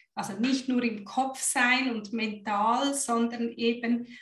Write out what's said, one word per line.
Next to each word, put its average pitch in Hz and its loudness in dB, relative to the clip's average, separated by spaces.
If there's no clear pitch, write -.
also 202 -6
nicht 262 0
nur 247 2
im 208 -2
Kopf 262 -2
sein 254 2
und 208 -6
mental, 220 0
sondern 233 0
eben 233 0